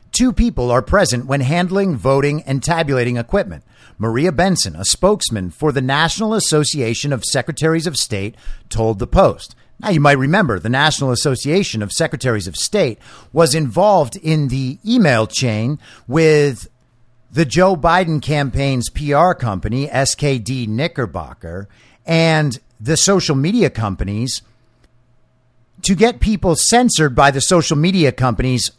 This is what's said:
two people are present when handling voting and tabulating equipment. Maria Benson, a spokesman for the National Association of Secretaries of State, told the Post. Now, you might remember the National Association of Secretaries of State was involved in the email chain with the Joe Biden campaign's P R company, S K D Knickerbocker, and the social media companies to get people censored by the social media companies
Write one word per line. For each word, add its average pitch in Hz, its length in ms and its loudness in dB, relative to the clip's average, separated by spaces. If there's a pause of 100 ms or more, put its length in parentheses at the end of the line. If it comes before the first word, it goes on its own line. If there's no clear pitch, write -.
(120)
two 247 220 2
people 156 360 0
are 123 120 4
present 151 440 2
when 135 140 0
handling 175 560 0
voting 139 480 0
and 135 180 -4
tabulating 135 540 0
equipment. 117 480 -4 (340)
Maria 120 360 0
Benson, 165 420 0
a 87 80 -8
spokesman 104 680 0
for 151 200 -2
the 135 80 -2
National 156 540 0
Association 147 800 -2
of 113 100 -6
Secretaries 160 640 -2
of 151 80 -6
State, 104 400 -6 (320)
told 113 320 -2
the 117 80 -4
Post. - 480 2 (240)
Now, - 100 -6
you 165 100 2
might 143 200 4
remember 139 400 0
the 104 100 -6
National 139 400 0
Association 139 720 -2
of 101 100 -6
Secretaries 127 540 -2
of 92 100 -10
State 156 440 -2 (340)
was 160 220 4
involved 160 600 2
in 156 340 -2
the 131 360 -6
email 165 400 4
chain 117 540 -4 (280)
with 147 600 2 (640)
the 156 140 0
Joe 185 300 2
Biden 165 460 0
campaign's 139 680 -2
P 143 200 -4
R 165 220 4
company, 113 560 -4
S 131 240 -2
K 139 240 -2
D 120 300 -6
Knickerbocker, 98 1000 -8 (380)
and 160 540 2 (200)
the 127 160 -2
social 175 400 2
media 165 360 2
companies 104 720 -4 (1400)
to 190 140 0
get 220 240 2
people 190 360 2
censored 202 600 2
by 143 160 6
the 135 100 -2
social 165 340 2
media 160 360 2
companies 123 680 0